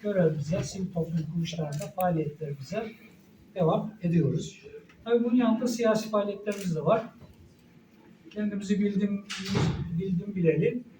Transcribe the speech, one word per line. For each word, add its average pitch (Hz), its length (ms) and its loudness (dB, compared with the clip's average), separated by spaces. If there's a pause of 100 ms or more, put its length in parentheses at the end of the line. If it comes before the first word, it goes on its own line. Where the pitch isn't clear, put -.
görevimize, 165 600 2
sivil 190 300 -6
toplum 160 380 -2
kuruluşlarında 160 640 -4
faaliyetlerimize 160 960 -2 (640)
devam 185 380 0 (100)
ediyoruz. 165 640 0 (380)
Tabii 233 200 2
bunun 240 120 2
yanında 233 320 4
siyasi 220 420 2
faaliyetlerimiz 202 680 -2
de 147 100 -2
var. 226 180 4 (1300)
Kendimizi 202 480 -2
bildim, 202 460 0 (760)
bildim 190 360 -2
bileli 180 480 2 (160)